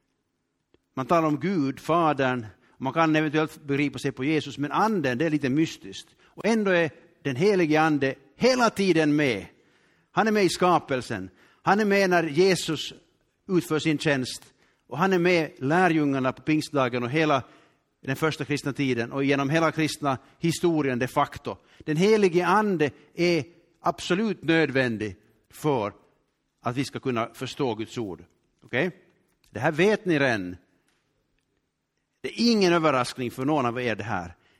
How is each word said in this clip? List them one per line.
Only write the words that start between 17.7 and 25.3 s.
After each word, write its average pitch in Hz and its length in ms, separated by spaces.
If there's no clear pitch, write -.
den 135 140
första 147 280
kristna 143 280
tiden 127 400
och 139 120
genom 139 260
hela 165 220
kristna 143 460
historien 151 600
de 127 100
facto. - 480
Den 156 180
helige 185 500
Ande 185 440
är 170 300
absolut 180 640
nödvändig 127 720